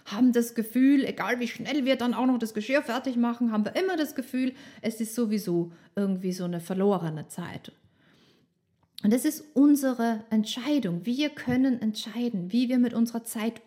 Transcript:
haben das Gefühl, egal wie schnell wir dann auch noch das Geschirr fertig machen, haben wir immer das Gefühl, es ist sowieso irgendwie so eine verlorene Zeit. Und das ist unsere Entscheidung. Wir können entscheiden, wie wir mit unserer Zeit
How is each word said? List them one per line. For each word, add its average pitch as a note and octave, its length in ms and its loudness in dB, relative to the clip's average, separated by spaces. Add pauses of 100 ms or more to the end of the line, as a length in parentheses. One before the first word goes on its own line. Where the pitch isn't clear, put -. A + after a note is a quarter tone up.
haben A#3+ 260 4
das A#3 240 2
Gefühl, C4 480 4
egal G#3 360 -4
wie A#3+ 80 -2
schnell C4+ 380 -2
wir C4 120 4
dann A#3+ 160 0
auch A3 120 0
noch B3+ 140 2
das A3 140 -4
Geschirr C4 280 0
fertig C4 360 -4
machen, A#3+ 340 0
haben G#3+ 140 0
wir A3+ 100 -6
immer F#4 220 0
das D4+ 180 -2
Gefühl, B3+ 380 -4 (280)
es A3 200 -4
ist G#3+ 140 -6
sowieso F#3 560 0 (240)
irgendwie F#3+ 360 -2
so F3+ 140 -4
eine F3 140 -4
verlorene F3 680 -2
Zeit. - 440 -12 (1300)
Und G#3 80 4
das B3+ 140 2
ist D4+ 180 -2 (120)
unsere B3+ 720 4
Entscheidung. A3 760 0
Wir C4 240 0
können B3+ 520 0
entscheiden, A3 680 -4
wie A#3+ 180 2
wir B3+ 80 2
mit A#3+ 160 4
unserer A#3 300 0
Zeit A3+ 440 -6